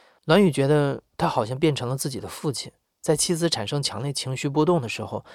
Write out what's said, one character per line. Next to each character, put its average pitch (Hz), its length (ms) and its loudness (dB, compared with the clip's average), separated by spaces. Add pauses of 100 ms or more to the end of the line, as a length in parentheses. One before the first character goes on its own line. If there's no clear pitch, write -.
(260)
栾 190 180 6
宇 160 80 6
觉 135 160 2
得 143 340 2 (140)
他 170 100 0
好 135 180 0
像 127 140 -4
变 156 160 4
成 123 140 -6
了 135 80 -2
自 143 140 -4
己 117 100 -8
的 101 80 -10
父 147 240 -4
亲， - 180 -10 (300)
在 156 160 2
妻 175 180 0
子 165 140 0
产 107 180 -4
生 143 160 -2
强 110 200 -6
烈 143 100 -4
情 131 240 -6
绪 147 100 -4
波 147 160 2
动 170 160 4
的 120 80 -2
时 110 160 -8
候， 104 220 -8 (100)